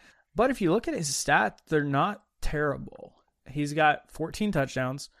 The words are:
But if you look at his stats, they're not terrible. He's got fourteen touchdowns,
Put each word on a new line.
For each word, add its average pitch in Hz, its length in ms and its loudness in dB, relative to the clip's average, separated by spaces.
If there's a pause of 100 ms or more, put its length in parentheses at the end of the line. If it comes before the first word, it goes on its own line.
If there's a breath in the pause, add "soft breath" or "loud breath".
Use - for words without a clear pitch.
(340 soft breath)
But 233 160 4
if 262 100 -4
you 180 100 4
look 226 160 2
at 330 80 -4
his 160 160 -4
stats, - 560 0
they're 156 160 2
not 147 400 0 (180)
terrible. 143 760 -4 (340)
He's 147 240 -4
got 151 380 2
fourteen 202 420 -4
touchdowns, 135 560 -2 (120)